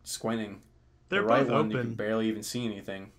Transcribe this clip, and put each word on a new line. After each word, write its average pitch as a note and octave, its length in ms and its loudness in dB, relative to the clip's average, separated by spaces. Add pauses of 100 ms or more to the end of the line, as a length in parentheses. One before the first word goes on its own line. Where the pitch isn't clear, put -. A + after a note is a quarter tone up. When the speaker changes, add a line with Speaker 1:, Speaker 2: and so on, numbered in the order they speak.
Speaker 1:
squinting. A2 580 -4 (500)
Speaker 2:
they're G3 120 2
Speaker 1:
The - 40 2
right C#3 200 6
Speaker 2:
both - 20 0
Speaker 1:
one, C3 220 4
you G#2+ 60 0
Speaker 2:
open. A#2+ 120 0
Speaker 1:
can A#2 60 -6
barely A2 340 0
even G#2+ 140 -2
see B2 240 -4
anything. G2 520 -8